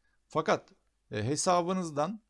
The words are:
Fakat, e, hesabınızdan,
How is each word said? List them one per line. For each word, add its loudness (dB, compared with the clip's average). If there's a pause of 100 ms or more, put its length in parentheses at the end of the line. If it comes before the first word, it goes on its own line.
(280)
Fakat, 0 (380)
e, -4
hesabınızdan, 0